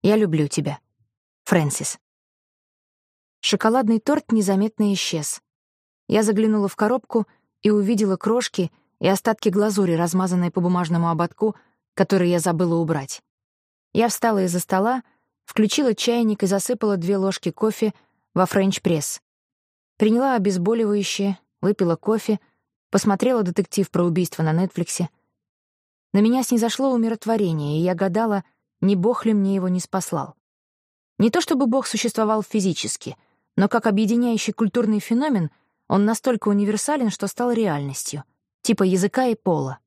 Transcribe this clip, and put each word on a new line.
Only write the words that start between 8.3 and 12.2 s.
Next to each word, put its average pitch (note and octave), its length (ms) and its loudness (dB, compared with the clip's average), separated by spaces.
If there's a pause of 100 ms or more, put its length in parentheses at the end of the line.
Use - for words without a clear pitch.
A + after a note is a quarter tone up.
и - 80 0
остатки G#3+ 420 0
глазури, G3 440 0
размазанные F3 580 0
по F#3 100 -2
бумажному E3+ 480 0
ободку, E3+ 460 -2 (380)
который F#3 360 2